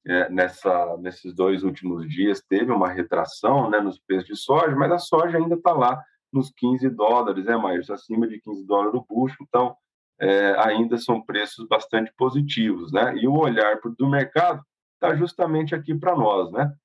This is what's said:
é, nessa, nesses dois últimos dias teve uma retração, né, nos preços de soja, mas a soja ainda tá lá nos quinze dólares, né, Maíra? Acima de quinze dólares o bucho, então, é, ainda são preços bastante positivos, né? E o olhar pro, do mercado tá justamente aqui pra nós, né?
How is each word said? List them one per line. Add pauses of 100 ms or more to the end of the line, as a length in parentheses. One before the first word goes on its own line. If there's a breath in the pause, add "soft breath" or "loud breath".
é,
nessa,
nesses
dois
últimos
dias
teve
uma
retração,
né,
nos
preços
de
soja,
mas
a
soja
ainda
tá
lá (300 loud breath)
nos
quinze
dólares,
né,
Maíra?
Acima
de
quinze
dólares
o
bucho,
então, (440)
é,
ainda
são
preços
bastante
positivos,
né?
E
o
olhar
pro,
do
mercado (380)
tá
justamente
aqui
pra
nós,
né? (140)